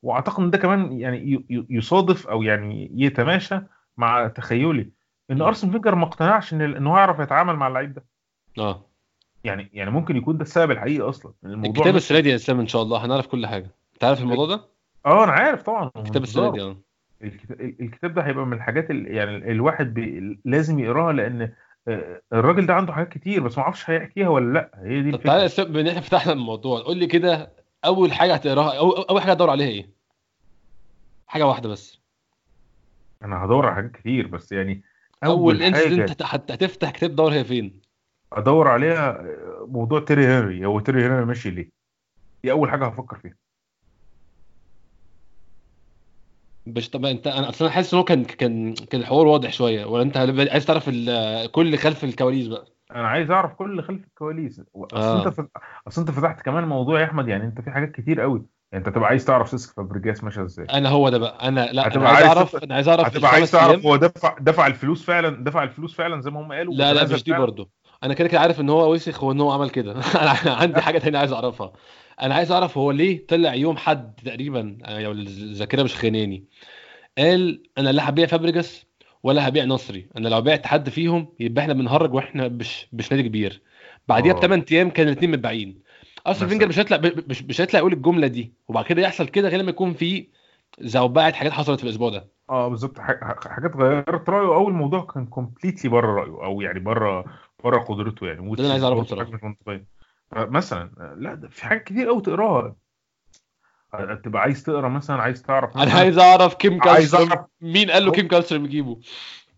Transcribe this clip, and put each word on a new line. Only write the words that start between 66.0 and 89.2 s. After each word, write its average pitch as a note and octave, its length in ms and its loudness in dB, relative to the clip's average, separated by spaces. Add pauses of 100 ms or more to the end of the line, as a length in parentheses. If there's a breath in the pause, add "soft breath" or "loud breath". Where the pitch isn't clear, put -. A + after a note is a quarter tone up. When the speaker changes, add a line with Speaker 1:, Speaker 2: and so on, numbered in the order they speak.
Speaker 1:
زي C3+ 100 -8
ما D3 100 -10
هم D3+ 120 -12
قالوا، E3 220 -6
Speaker 2:
لا، C3 40 -2
لا، C#3+ 140 2
Speaker 1:
وتنازل D3 220 2
Speaker 2:
مش B2+ 100 -4
دي D#3 60 -6
Speaker 1:
فعلًا. D#3+ 140 2
Speaker 2:
برضه. G2+ 260 -6 (340 soft breath)
أنا C3+ 100 -2
كده E3+ 140 0
كده E3+ 120 4
عارف E3 200 4
إن C#3+ 100 0
هو D#3+ 220 4
وسخ E3 300 -4
وإن C3+ 180 0
هو D3 100 2
عمل C#3 200 -2
كده. G#2 220 -4
<laughs> C3 300 0
أنا C#3+ 320 2
عندي D#3+ 260 2
حاجة D#3+ 180 0
تانية D3 200 0
عايز C#3 140 0
أعرفها. A#2 400 -6 (500 soft breath)
أنا C3+ 120 0
عايز E3+ 180 2
أعرف F3+ 260 2
هو C#3 120 2
ليه E3 360 0
طلع E3 280 2
يوم D3 220 0
حد B2+ 380 -2 (100)
تقريبًا، A#2 600 -8
آه، G#2+ 160 -10
لو G#2+ 120 -6
الذاكرة G#2 720 -4
مش B2 140 0
خاناني، G#2+ 480 -2 (760 loud breath)
قال: F3 440 2 (160)
"أنا C3+ 120 2
لا C#3+ 180 0
هبيع D#3 180 4
فابريجاس E3 600 -2 (360 soft breath)
ولا C#3 260 2
هبيع C3+ 160 0
نصري. A#2+ 520 -4
أنا A2+ 120 -4
لو A2+ 120 2
بعت C#3+ 260 0
حد C#3+ 220 0
فيهم E3 400 -2 (120)
يبقى A#2 220 -2
إحنا D3+ 120 -2
بنهرج C3 400 2
وإحنا C3 340 -4
مش، A#2+ 440 -10
مش A#2 200 -6
نادي C#3 160 2
كبير". G#2+ 340 -4 (460 soft breath)
بعديها C3 240 6
Speaker 1:
آه. - 40 4
Speaker 2:
بتمن F3+ 260 2 (100)
أيام F3 180 4
كان D#3+ 180 2
الاتنين D3 220 0
متباعين. A2 560 -6 (400 loud breath)
أرسن F#3+ 200 -2
Speaker 1:
مثلًا. - 20 -4
Speaker 2:
فينجر G#3 200 -2
مش D#3 100 -2
هيطلع E3+ 180 0
ب-، D3+ 100 -2
ب-، D#3 240 -4
مش، B2+ 120 -10
مش C3 180 -6
هيطلع F#3 200 0
يقول F#3 120 2
الجملة D#3+ 340 2
دي، A#2+ 260 -6 (160)
وبعد A2 160 -2
كده F3 180 0
يحصل E3+ 260 -2